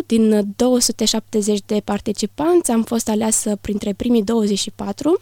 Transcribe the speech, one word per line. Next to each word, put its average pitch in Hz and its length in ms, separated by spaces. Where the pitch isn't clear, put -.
Din 214 500
două 247 220
sute 233 260
șaptezeci 208 640
de 208 180
participanți 277 840
am 226 120
fost 226 260
aleasă 220 520
printre 202 320
primii 240 300
douăzeci 208 360
și - 120
patru 214 520